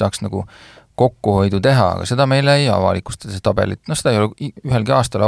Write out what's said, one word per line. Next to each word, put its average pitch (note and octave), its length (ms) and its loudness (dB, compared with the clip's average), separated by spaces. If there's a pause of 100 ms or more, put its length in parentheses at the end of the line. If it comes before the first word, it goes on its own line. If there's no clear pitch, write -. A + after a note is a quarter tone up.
saaks G2 220 -2
nagu G#2 180 -6 (560)
kokkuhoidu G2+ 640 0
teha, C3 220 4 (120)
aga F2 100 -8
seda C3 220 0
meile C#3 300 2
ei C#3 120 0
avalikustata, F#2 600 -2
see F#2+ 120 -8
tabelit. G2 440 -2
No D#3 100 -4
seda C3 160 0
ei G#2+ 60 2
ole G#2+ 120 0 (120)
i-, D3 80 -8 (160)
ühelgi B2 280 0
aastal A#2 320 0